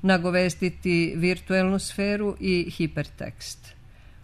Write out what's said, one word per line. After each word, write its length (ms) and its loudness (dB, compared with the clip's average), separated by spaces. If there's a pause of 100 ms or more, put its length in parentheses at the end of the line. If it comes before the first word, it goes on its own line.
nagovestiti 1080 2
virtuelnu 640 2
sferu 600 -2
i 320 0
hipertekst. 1000 -6 (500)